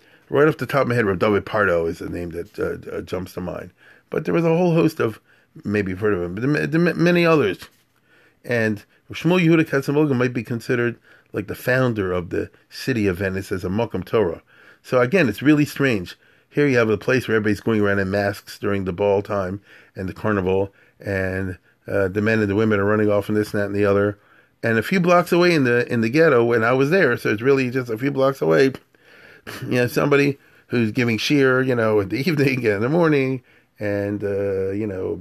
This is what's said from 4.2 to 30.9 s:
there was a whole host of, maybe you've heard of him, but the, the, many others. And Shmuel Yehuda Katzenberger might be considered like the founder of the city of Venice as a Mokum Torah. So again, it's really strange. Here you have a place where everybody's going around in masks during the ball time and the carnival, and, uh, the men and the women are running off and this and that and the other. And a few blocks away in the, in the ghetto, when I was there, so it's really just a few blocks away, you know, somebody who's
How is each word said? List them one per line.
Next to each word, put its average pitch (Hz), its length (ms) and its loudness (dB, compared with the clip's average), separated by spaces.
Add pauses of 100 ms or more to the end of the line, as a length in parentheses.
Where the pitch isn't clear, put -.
there 180 80 -2
was 170 120 2
a 165 120 2
whole 175 160 2
host 165 260 2
of, 117 200 -4 (440)
maybe 101 280 -2
you've 92 80 -8
heard 104 140 0
of 90 100 -2
him, 87 120 -6
but 107 60 -8
the, 147 260 0
the, 151 120 0
many 175 460 2
others. 135 340 2 (840)
And 110 400 -2 (280)
Shmuel 175 340 2
Yehuda 160 200 4
Katzenberger 143 500 0
might 123 180 0
be 123 100 -4
considered 120 540 -4 (360)
like 107 140 -6
the 90 80 -8
founder 120 560 0
of 90 180 -4
the 92 200 -4 (200)
city 120 360 -4
of 90 120 0
Venice 95 340 -6
as 92 120 -4
a 92 60 -4
Mokum 98 340 -4
Torah. 95 380 0 (400)
So 127 200 0
again, 127 280 2
it's - 120 -6
really 147 240 4
strange. 113 520 -2 (320)
Here 147 180 0
you 127 100 2
have 113 120 4
a 104 80 2
place 131 300 -2
where 110 100 0
everybody's 107 240 0
going 110 200 0
around 101 180 2
in 95 120 -2
masks 101 480 -4
during 101 260 -2
the 92 80 -4
ball 101 280 2
time 98 400 -4 (340)
and 95 120 -8
the 87 60 -8
carnival, 98 600 -2 (260)
and, 95 580 -4 (300)
uh, 101 200 0
the 98 140 -4
men 110 180 2
and 101 100 0
the 98 60 0
women 107 240 2
are 98 60 0
running 107 260 2
off 101 160 0
and 107 100 -2
this 104 160 -2
and 104 80 -2
that 101 60 -4
and 101 80 -6
the 104 100 2
other. 101 320 2 (440)
And 113 160 0
a 107 60 2
few 190 160 -2
blocks 175 320 2
away 175 220 4
in 147 100 2
the, 120 280 0
in 117 100 0
the 113 80 0
ghetto, 139 340 4
when 117 200 2
I 120 100 2
was 139 160 2
there, 190 280 2
so - 120 -4
it's 110 120 -2
really 135 280 2
just 123 200 -4
a 110 80 -4
few 139 140 -2
blocks 135 300 0
away, 147 320 4 (920)
you 127 80 -8
know, 123 160 2
somebody 143 500 2 (300)
who's 117 240 0